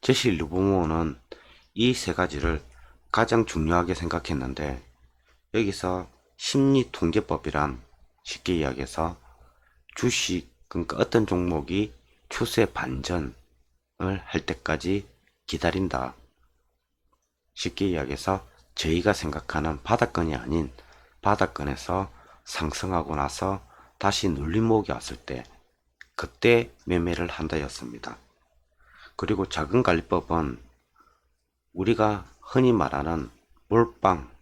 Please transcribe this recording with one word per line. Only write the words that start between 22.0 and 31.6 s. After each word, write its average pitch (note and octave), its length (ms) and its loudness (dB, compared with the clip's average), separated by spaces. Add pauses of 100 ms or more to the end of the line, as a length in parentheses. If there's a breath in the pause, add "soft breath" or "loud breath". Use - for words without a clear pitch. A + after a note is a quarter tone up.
상승하고 D#2 720 -4
나서 F#2 440 -2 (380 soft breath)
다시 G2 300 0
눌림목이 G2 640 2
왔을 - 240 -8
때 B1 280 -10 (720)
그때 A#2 540 2 (140)
매매를 F2 440 0
한다였습니다. C2+ 920 -8 (1000 loud breath)
그리고 F#2+ 320 -2
자금관리법은 E2 1120 0 (1120 soft breath)